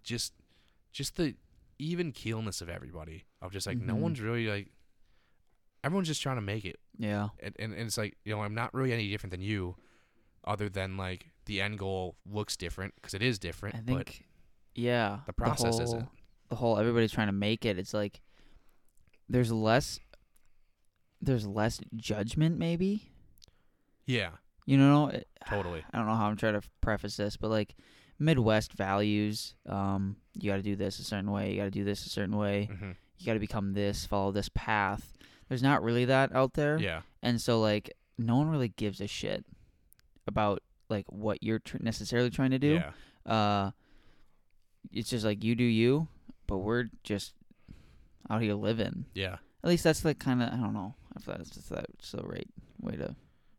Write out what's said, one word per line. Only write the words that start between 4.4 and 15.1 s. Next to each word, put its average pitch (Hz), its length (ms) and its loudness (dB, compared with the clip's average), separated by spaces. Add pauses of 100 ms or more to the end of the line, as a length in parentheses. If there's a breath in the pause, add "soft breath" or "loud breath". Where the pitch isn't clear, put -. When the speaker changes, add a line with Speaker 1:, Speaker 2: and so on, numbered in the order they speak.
Speaker 1:
like, 101 240 -4 (1120)
everyone's 175 240 0
just 151 140 -2
trying 135 160 -2
to 113 40 -2
make 101 240 -4
it. - 140 -10 (180)
Speaker 2:
Yeah. 104 320 0 (100)
Speaker 1:
And, - 200 -12
and, 107 140 -8
and 92 140 -6
it's 104 100 -4
like, 107 280 -4
you 107 100 -4
know, 104 80 -4
I'm 104 120 -4
not 117 180 -4
really 131 200 0
any 110 160 0
different 101 220 -6
than 90 100 -8
you, 95 360 -2 (680 soft breath)
other 104 240 -2
than, 95 280 -4
like, 92 340 -8 (140)
the 98 160 -2
end 104 180 -4
goal 95 360 -4 (100)
looks 104 300 -4
different 90 460 -8
'cause - 140 -12
it 98 80 -4
is 120 160 2
different, 90 360 -8
Speaker 2:
I 117 60 -6
Speaker 1:
but 127 260 -2
Speaker 2:
think, - 200 -18 (480)
yeah, 120 500 0